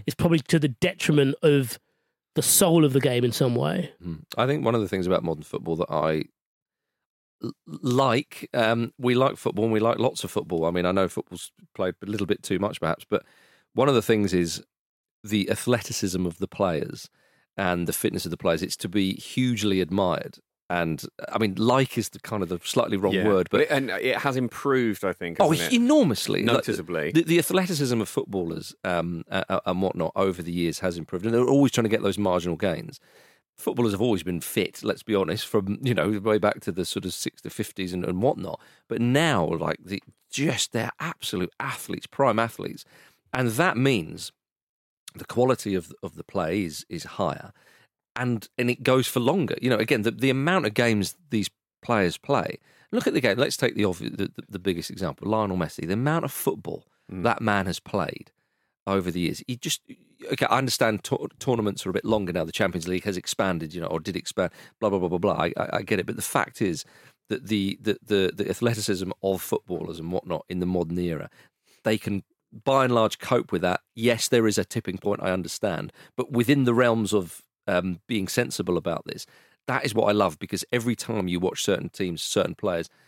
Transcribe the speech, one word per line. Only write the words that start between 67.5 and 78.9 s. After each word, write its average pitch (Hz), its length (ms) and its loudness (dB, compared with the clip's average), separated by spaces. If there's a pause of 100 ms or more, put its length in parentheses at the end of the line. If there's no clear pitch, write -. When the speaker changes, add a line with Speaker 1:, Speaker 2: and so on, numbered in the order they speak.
Speaker 2:
the, 104 220 0
the, 95 300 2
the 101 140 -2
athleticism 104 640 0 (140)
of 95 180 0
footballers 85 560 -6
and 82 140 -8
whatnot 87 360 -6
in 92 120 -4
the 87 60 0
modern 87 320 -2
era, 85 300 -4 (540)
they - 160 0
can, 101 240 -6 (420)
by 135 200 4
and 123 100 2
large, 110 240 2
cope - 340 0
with 87 100 0
that. 90 180 0 (160)
Yes, 113 320 2
there 113 180 6
is 104 100 2
a 98 80 2
tipping 95 340 -6
point, 101 240 -2
I 95 100 0
understand. 90 600 -4 (240)
But - 140 -6
within 127 340 4
the 120 100 4
realms 113 380 4
of, 92 300 0 (240)
um, 90 400 0
being 98 220 -2
sensible 90 480 -2
about 82 300 -4